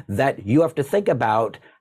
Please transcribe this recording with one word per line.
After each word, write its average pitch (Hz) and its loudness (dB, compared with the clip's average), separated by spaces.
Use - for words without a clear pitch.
that 123 -2
you 131 4
have 160 0
to 151 -4
think 202 0
about, 113 0